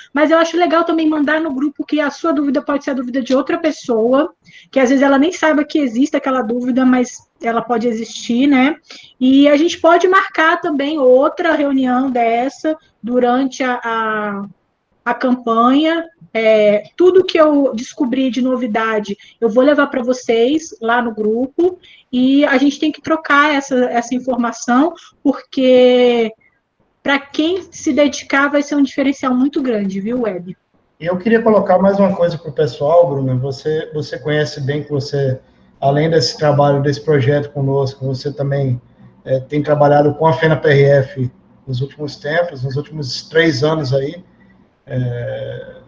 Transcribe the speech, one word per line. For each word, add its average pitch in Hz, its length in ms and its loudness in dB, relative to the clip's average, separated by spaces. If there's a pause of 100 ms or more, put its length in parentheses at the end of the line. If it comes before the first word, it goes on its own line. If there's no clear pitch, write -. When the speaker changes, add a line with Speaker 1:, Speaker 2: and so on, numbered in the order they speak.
(120)
Speaker 1:
mas 294 180 2
eu 320 60 4
acho 330 220 0
legal 339 260 2
também 320 240 0
mandar 311 320 0
no 320 140 -4
grupo 285 320 -4
que 302 140 -2
a 285 100 -2
sua 320 220 -4
dúvida 285 280 -2
pode 277 240 -4
ser 294 60 -4
a 269 40 -4
dúvida 247 280 -4
de 254 120 -2
outra 285 220 0
pessoa, 269 760 0 (360)
que - 80 -2
às 254 120 4
vezes 269 120 2
ela 277 160 4
nem 320 140 2
saiba 302 320 0
que 311 140 -4
existe 269 400 0
aquela 262 240 -2
dúvida, 247 420 -2
mas 254 460 0 (100)
ela 233 220 -2
pode 240 260 -2
existir, 233 580 -2
né? 277 300 2 (420)
E 269 300 4
a 294 80 6
gente 339 240 0
pode 349 260 4
marcar 349 540 0
também 302 380 -4
outra 294 560 2
reunião 269 560 0
dessa 240 680 -2 (260)
durante 247 600 -2
a, 247 200 -4
a, 214 640 -4 (580)
a 240 120 -4
campanha. 254 920 0 (300)
É, 214 500 2 (100)
tudo 359 300 4
que - 160 0
eu 285 340 4
descobrir 254 560 -2
de 240 120 -2
novidade, 220 720 -2 (240)
eu 226 80 0
vou 247 160 2
levar 285 220 4
pra 262 160 -6
vocês 247 760 -2
lá 226 220 0
no 233 140 -4
grupo, 254 640 -2 (340)
e 262 320 2
a 269 140 0
gente 277 200 2
tem 311 140 -2
que - 80 -18
trocar 302 540 0
essa, 262 320 0
essa 240 280 -4
informação, 247 760 0 (300)
porque 247 1080 4 (720)
pra 277 160 0
quem 339 440 -4 (100)
se 302 220 -4
dedicar 285 540 0
vai 285 140 0
ser 294 120 -6
um 285 80 2
diferencial 269 520 -2
muito 277 280 0
grande, 202 380 -4
viu, 240 220 -4
Web? 185 320 -6 (460)
Speaker 2:
Eu 170 160 -4
queria 226 240 2
colocar 196 380 2
mais 196 200 2
uma 190 160 2
coisa 170 220 -2
pro 151 160 -14
pessoal, 151 560 2
Bruna, 135 280 -4
você, 156 580 -6
você 151 240 -8
conhece 151 420 -4
bem 143 240 -4
que - 60 -16
você, 139 500 -4 (400)
além 147 300 0
desse - 260 0
trabalho, 143 460 2
desse 143 180 -2
projeto 147 520 0
conosco, 135 520 -4
você 135 260 -6
também, 139 500 -4 (440)
é, 131 160 -2
tem 147 220 -4
trabalhado 147 520 4
com 160 120 -2
a 160 80 4
fena 156 220 2
P - 120 -2
R 143 140 4
F 135 480 2 (360)
nos 127 140 -6
últimos 143 360 -8
tempos, 151 480 -4
nos 135 120 -6
últimos 147 540 -8
três 160 340 0
anos 151 300 -2
aí, 135 280 -4 (640)
é, 120 1000 -8